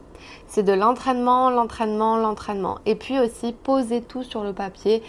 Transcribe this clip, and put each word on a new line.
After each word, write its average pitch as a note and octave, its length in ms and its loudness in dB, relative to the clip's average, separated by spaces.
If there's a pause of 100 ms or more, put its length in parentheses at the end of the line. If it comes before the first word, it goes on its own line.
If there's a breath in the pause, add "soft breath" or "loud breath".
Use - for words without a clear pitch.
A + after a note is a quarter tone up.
(480 loud breath)
C'est - 160 0
de G3 100 4
l'entraînement, B3 760 2
l'entraînement, A3+ 680 0
l'entraînement. G#3 680 -2
Et G#3+ 100 2
puis C4+ 240 -2
aussi, A#3 340 -2
poser A#3+ 480 0
tout B3+ 220 -10
sur A#3+ 200 -8
le G3+ 80 -4
papier, G3 580 -2